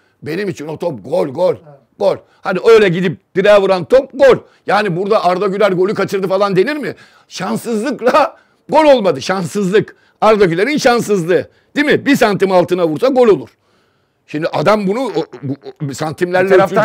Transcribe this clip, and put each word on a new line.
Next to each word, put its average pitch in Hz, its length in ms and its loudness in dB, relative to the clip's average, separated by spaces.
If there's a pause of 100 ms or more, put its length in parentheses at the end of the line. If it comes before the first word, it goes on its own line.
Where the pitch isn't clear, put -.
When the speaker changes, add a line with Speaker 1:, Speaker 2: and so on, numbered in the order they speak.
(240)
Speaker 1:
benim 185 260 -6
için 143 180 -10
o 156 120 -12
top 131 260 -8
gol, 165 220 -2
gol, 156 260 0
Speaker 2:
Evet. 113 80 -8 (380)
Speaker 1:
gol. 190 160 0 (260)
Hani 185 180 -4 (100)
öyle 214 200 6
gidip 165 460 -6
direğe 202 260 4
vuran 190 240 0
top 269 280 2
gol. 262 220 4 (320)
Yani 190 300 -2
burada 196 280 -2
Arda 180 220 0
Güler 196 240 0
golü 185 220 -2
kaçırdı 196 340 -4
falan 190 280 -2
denir 240 220 0
mi? 180 180 -10 (320)
Şanssızlıkla 220 1080 -4 (320)
gol 311 160 2
olmadı, 196 360 2
şanssızlık. 190 760 -2 (260)
Arda 208 240 4
Güler'in 202 320 -2
şanssızlığı. 180 720 0 (260)
Değil 294 120 0
mi? 214 180 0
Bir 269 100 4
santim 196 360 0
altına 180 360 2
vursa 156 200 -2
gol 254 200 2
olur. 143 220 0 (800)
Şimdi 156 200 -6
adam 190 400 0
bunu 208 120 -2
o, 196 260 -4 (180)
bu, 135 100 -6 (360)
o, 135 40 -10
santimlerle 180 520 -2
Speaker 3:
Bir 196 100 2
taraftan 185 300 2